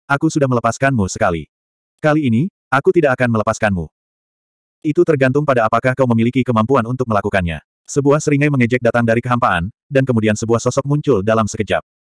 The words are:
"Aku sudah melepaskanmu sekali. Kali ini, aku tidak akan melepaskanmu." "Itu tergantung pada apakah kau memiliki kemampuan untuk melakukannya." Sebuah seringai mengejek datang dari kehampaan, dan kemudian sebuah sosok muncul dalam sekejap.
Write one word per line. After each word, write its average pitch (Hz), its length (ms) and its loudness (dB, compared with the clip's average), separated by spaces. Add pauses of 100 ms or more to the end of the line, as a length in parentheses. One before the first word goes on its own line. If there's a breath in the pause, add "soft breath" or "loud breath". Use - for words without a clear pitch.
"Aku 143 240 -2
sudah 151 160 0
melepaskanmu 120 640 0
sekali. 87 400 -4 (480)
Kali 151 320 0
ini, 123 220 0 (180)
aku 147 240 2
tidak 147 240 2
akan 120 160 0
melepaskanmu." 104 560 -2 (960)
"Itu 156 160 0
tergantung 143 460 0
pada 120 180 2
apakah 117 320 0
kau 135 80 2
memiliki 120 400 0
kemampuan 113 400 2
untuk 123 240 -4
melakukannya." 98 560 -2 (180)
Sebuah 143 400 0
seringai 147 240 0
mengejek 127 320 0
datang 117 240 0
dari 113 160 0
kehampaan, 117 480 -2 (240)
dan 135 160 2
kemudian 107 320 0
sebuah 113 220 0
sosok 135 260 -2
muncul 143 320 0
dalam 110 300 0
sekejap. 95 340 -4 (260)